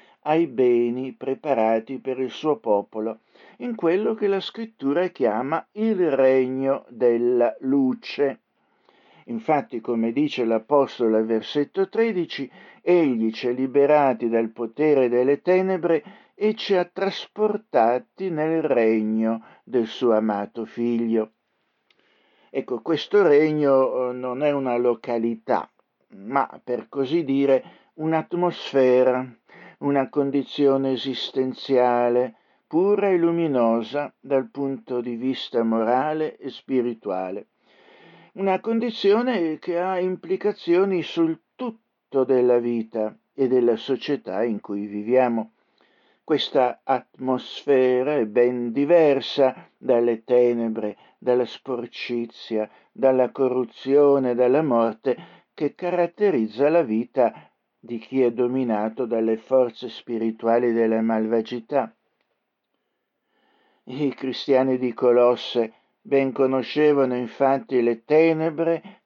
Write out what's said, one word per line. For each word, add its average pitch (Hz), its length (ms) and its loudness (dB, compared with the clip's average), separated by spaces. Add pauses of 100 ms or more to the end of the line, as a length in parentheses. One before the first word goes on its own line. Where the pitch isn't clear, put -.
(240)
ai 160 240 0
beni 123 680 0
preparati 123 840 -2
per 131 200 -6
il 127 120 -4
suo 151 260 -2
popolo, 110 600 -4 (380)
in 240 180 -8
quello 208 380 0
che 214 140 -4
la 196 140 0
Scrittura 180 680 -4
chiama 131 640 -2
il 202 380 0
regno 131 800 2
della 120 720 2
luce. 135 800 -2 (880)
Infatti, 120 520 -4
come 117 320 -2
dice 139 320 -2
l'Apostolo 113 720 0
al 110 100 2
versetto 143 600 -2
tredici, 180 640 -4 (300)
«Egli 135 500 2
ci 123 160 -6
ha 120 40 0
liberati 131 760 2
dal 113 220 0
potere 127 580 0
delle 127 340 2
tenebre 180 640 0 (320)
e 214 200 -2
ci 202 200 -2
ha 180 80 2
trasportati 190 1500 -2
nel 160 340 -2
regno 113 840 0 (180)
del 117 240 -2
suo 117 260 0
amato 107 520 -2
Figlio». 117 680 -2 (1160)
Ecco, 131 320 -6
questo 170 440 0
regno, 139 840 4
eh, 123 40 -8
non 127 300 -6
è 147 80 2
una 135 260 -2
località, 117 920 -2 (480)
ma, 120 440 -4
per - 280 -8
così 143 340 -2
dire, 135 400 2 (300)
un'atmosfera, 131 1400 0 (420)
una 143 300 -2
condizione 139 840 0
esistenziale, 123 1400 0 (320)
pura 202 420 2
e 185 80 2
luminosa 143 1040 0
dal 135 300 -2
punto 135 500 -6
di 120 160 -6
vista 123 480 -4
morale 127 720 0
e 139 120 -12
spirituale. 104 1000 -6 (840)
Una 190 280 -2
condizione 220 1000 0
che 170 200 -4
ha 185 200 -2
implicazioni 185 1040 -2
sul 165 360 -2 (160)
tutto - 680 -6
della 123 340 4
vita 117 580 -4 (180)
e 135 140 0
della 120 280 2
società 113 680 -6
in 110 160 -4
cui 101 280 -8
viviamo. 113 640 0 (720)
Questa 135 600 -2
atmosfera 131 1300 0
è 117 100 0
ben 120 460 0
diversa 143 1080 2
dalle 120 460 0
tenebre, 117 760 0 (220)
dalla 123 260 0
sporcizia, 117 1200 -8 (240)
dalla 127 380 2
corruzione, 131 1040 2
dalla 127 300 2
morte 117 520 0 (380)
che 147 220 -4
caratterizza 170 960 0
la 170 120 4
vita 117 720 -2 (260)
di 117 220 -12
chi 131 220 -4
è 120 100 4
dominato 120 760 -2
dalle 113 320 0
forze 123 520 -2
spirituali 113 840 -2
della 113 300 2
malvagità. 113 920 -2 (1900)
I 131 300 -4
cristiani 131 640 0
di 123 160 -2
Colosse 120 800 2 (280)
ben 135 300 0
conoscevano 135 840 2
infatti 127 640 0
le 117 240 -2
tenebre 160 1000 0